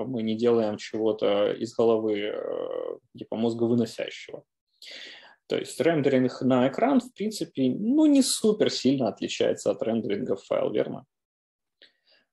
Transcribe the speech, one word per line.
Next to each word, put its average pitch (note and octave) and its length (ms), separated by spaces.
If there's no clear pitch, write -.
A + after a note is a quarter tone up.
мы A#2+ 160
не A2 140
делаем A2+ 400
чего-то G#2 760
из A2+ 220
головы, A2 460
э, G1+ 800
типа - 180
мозга A#2 280
выносящего. - 800
То - 80
есть - 240
рендеринг C3+ 640
на B2+ 260
экран, C4 320
в - 140
принципе, F#3 640
ну, C#4 280
не C#4 160
супер G#3+ 480
сильно C3+ 380
отличается - 600
от G2 120
рендеринга G#2+ 540
в - 80
файл, - 280
верно? - 320